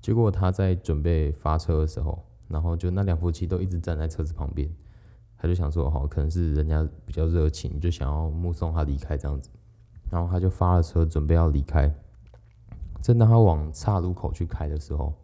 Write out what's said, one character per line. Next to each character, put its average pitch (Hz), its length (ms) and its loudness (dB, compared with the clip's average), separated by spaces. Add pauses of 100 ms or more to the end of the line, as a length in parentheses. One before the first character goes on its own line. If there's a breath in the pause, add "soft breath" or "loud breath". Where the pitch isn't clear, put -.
结 110 120 0
果 113 160 4
他 92 220 2
在 95 240 2
准 78 260 -2
备 78 300 2
发 76 260 -2
车 82 220 0
的 78 80 2
时 - 140 -6
候， 76 200 -4 (280)
然 78 120 -2
后 85 140 0
就 90 160 -2
那 98 120 -2
两 90 140 0
夫 85 140 0
妻 82 160 -4
都 90 140 -2
一 92 40 -2
直 92 140 -4
站 85 180 -4
在 80 100 -2
车 80 160 -4
子 80 100 -4
旁 69 200 -6
边， 73 160 -4 (680 loud breath)
他 - 100 -2
就 87 60 2
想 85 180 0
说 82 200 0
：“好， 71 140 -2
可 71 140 -2
能 73 100 0
是 82 240 0
人 73 140 0
家 78 180 2 (200)
比 - 80 -12
较 80 140 0
热 82 220 2
情， - 300 -6
就 87 100 0
想 69 200 -2
要 78 200 -2
目 85 220 -2
送 82 220 -4
他 80 100 0
离 71 140 -2
开 73 180 -6
这 71 140 -4
样 71 100 -4
子。” - 100 -16 (640)
然 85 100 0
后 87 100 -2
他 90 80 2
就 92 80 2
发 90 280 4
了 85 80 6
车， 82 200 2
准 78 220 0
备 78 80 2
要 82 140 6
离 73 160 2
开。 73 280 2 (1080)
正 120 160 4
当 113 100 6
他 117 120 8
往 78 340 4
岔 101 260 -2
路 90 140 -2
口 - 180 -6
去 - 140 -4
开 78 220 -6
的 73 120 -4
时 76 140 -10
候 73 200 -4 (100)